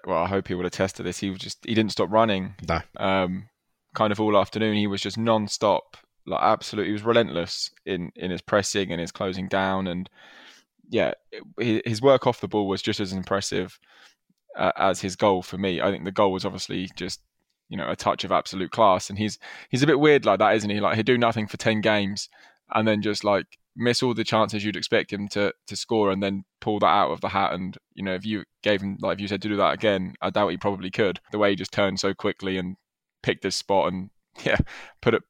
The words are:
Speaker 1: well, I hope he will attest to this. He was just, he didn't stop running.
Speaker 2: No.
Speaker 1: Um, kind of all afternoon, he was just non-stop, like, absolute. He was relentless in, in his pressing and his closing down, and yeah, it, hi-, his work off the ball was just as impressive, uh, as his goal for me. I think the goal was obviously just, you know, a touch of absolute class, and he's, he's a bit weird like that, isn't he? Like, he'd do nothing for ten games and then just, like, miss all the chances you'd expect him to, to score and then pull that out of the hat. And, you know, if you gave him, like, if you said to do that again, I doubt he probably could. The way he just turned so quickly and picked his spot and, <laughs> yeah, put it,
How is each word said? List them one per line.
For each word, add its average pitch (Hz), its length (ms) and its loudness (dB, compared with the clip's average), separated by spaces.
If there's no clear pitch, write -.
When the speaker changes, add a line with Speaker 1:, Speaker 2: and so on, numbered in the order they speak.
Speaker 1:
well, 90 200 0
I - 20 0
hope 98 220 -2
he 95 60 -4
will 90 120 -4
attest 95 300 -2
to 90 80 -10
this. 90 160 -6
He 101 100 -4
was 95 80 -8
just, - 260 -12
he 113 100 -4
didn't 107 180 4
stop 92 180 0
running. 101 440 2
Speaker 2:
No. 82 140 -2
Speaker 1:
Um, 95 520 -2
kind 107 160 2
of 101 80 -2
all 107 180 2
afternoon, 107 400 2
he 104 120 2
was 98 140 -4
just 101 160 -6
non-stop, 110 800 0
like, - 180 -2
absolute. 104 440 0
He 101 60 -2
was 104 120 -6
relentless 95 680 0
in, 87 320 -4
in 90 160 -6
his 85 80 -6
pressing 98 500 0
and 85 100 -2
his 82 120 -6
closing 95 340 -4
down, 95 400 0
and 90 240 -6
yeah, 92 240 0
it, - 140 -14
hi-, 110 280 0
his 110 140 -2
work 135 240 6
off 123 140 0
the 98 80 -6
ball 104 180 0
was 95 160 -2
just 107 160 -2
as 95 140 -4
impressive, 98 680 -4
uh, - 200 2
as 92 240 2
his 92 140 -6
goal 95 280 2
for - 160 -12
me. 92 220 -2
I 98 120 0
think 85 120 -8
the 98 60 -6
goal 98 220 2
was 95 120 -4
obviously 92 520 -6
just, - 240 -8
you - 80 -10
know, 76 140 -4
a - 60 -4
touch - 260 -2
of 90 80 -8
absolute 92 400 -2
class, 98 400 4
and 101 80 -8
he's, 107 220 -4
he's 127 120 0
a 147 60 6
bit 143 100 6
weird 147 260 6
like 101 140 4
that, 107 160 6
isn't 104 160 0
he? 104 80 0
Like, 98 160 2
he'd 107 100 0
do 123 140 4
nothing 113 300 2
for - 80 -12
ten 110 240 0
games 104 480 0
and 110 140 2
then 104 160 2
just, 104 220 -2
like, 98 220 2
miss 120 300 0
all 120 100 0
the 110 80 -2
chances 107 420 0
you'd 101 120 -4
expect - 360 -2
him 101 180 -6
to, 101 220 0
to 104 80 -12
score 101 380 0
and 98 100 -2
then 98 220 -2
pull 107 180 -2
that 104 80 4
out 90 240 4
of 85 100 -6
the 95 80 -4
hat. 95 260 0
And, 92 220 -8
you 98 120 -10
know, 95 100 -2
if 95 100 -8
you 107 200 -6
gave 104 180 2
him, 98 200 -6
like, 95 160 -2
if 98 40 -12
you 101 60 -4
said 98 160 -4
to 107 60 -6
do 104 80 -2
that 87 180 4
again, 95 480 0
I 95 80 -2
doubt 101 200 2
he 90 60 -2
probably 95 360 -4
could. 92 260 0
The 107 60 -4
way 101 120 4
he 101 60 2
just 92 160 -8
turned 98 260 0
so 98 160 0
quickly 95 420 -4
and 92 200 -6
picked - 180 0
his 95 140 -2
spot 90 360 2
and, 92 180 -8
<laughs> - 200 -20
yeah, - 140 2
put 113 120 4
it, - 160 0